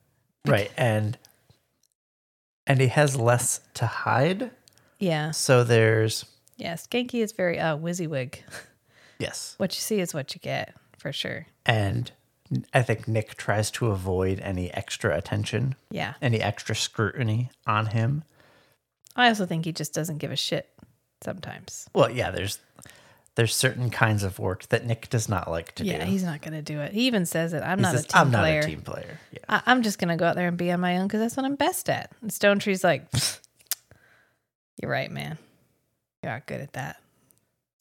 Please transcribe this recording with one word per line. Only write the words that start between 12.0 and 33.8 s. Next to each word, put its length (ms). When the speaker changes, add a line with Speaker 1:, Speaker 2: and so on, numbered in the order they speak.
Speaker 1:
I 80
think 260
Nick 300
tries 340
to 160
avoid 540
any 320
extra 440
attention. 580
Speaker 2:
Yeah. 320
Speaker 1:
Any 200
extra 340
scrutiny 760
on 200
him. 400
Speaker 2:
I 140
also 160
think 180
he 80
just 220
doesn't 240
give 140
a 40
shit 340
sometimes. 680
Speaker 1:
Well, 180
yeah, 180
there's, 300
there's 200
certain 340
kinds 340
of 140
work 300
that 180
Nick 240
does 200
not 200
like 260
to 100
Speaker 2:
Yeah, 180
Speaker 1:
do. 80
Speaker 2:
he's 120
not 180
gonna 200
do 200
it. 100
He 160
even 180
says 280
it, 100
"I'm 140
Speaker 1:
He 60
Speaker 2:
not 100
Speaker 1:
says, 100
Speaker 2:
a 60
team 100
Speaker 1:
"I'm 120
not 80
a 80
Speaker 2:
player. 160
Speaker 1:
team 180
player." 360
Yeah. 160
Speaker 2:
I, 200
I'm 140
just 160
gonna 200
go 80
out 100
there 140
and 80
be 160
on 80
my 160
own 100
'cause 140
that's 160
what 80
I'm 100
best 340
at." 220
And 120
Stone 260
Tree's 240
like, 280
"Pfft, 280